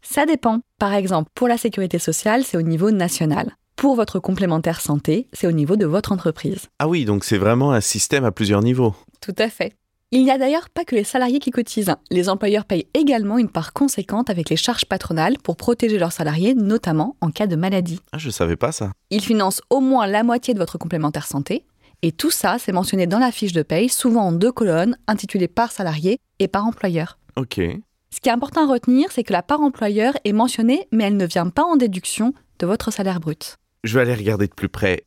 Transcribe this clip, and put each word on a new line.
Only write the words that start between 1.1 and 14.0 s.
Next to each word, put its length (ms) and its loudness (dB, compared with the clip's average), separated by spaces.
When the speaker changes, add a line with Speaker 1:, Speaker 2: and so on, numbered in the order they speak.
Speaker 1:
pour 140 0
la 100 2
sécurité 400 -2
sociale, 460 0
c'est 140 -4
au 40 0
niveau 300 2
national. 640 0
Pour 200 2
votre 240 0
complémentaire 600 -2
santé, 520 0
c'est 140 -2
au 60 2
niveau 220 2
de 100 2
votre 260 0
entreprise. 560 -4
Speaker 2:
Ah 80 0
oui, 180 2
donc 180 0
c'est 140 0
vraiment 340 4
un 100 4
système 440 0
à 60 2
plusieurs 300 2
niveaux. 340 2
Speaker 1:
Tout 160 -10
à 120 2
fait. 260 -6
Il 120 6
n'y 80 4
a 80 2
d'ailleurs 300 0
pas 160 -6
que 100 -4
les 80 2
salariés 340 0
qui 140 -2
cotisent. 420 -2
Les 200 0
employeurs 360 0
payent 300 -2
également 420 2
une 100 2
part 260 -6
conséquente 580 -2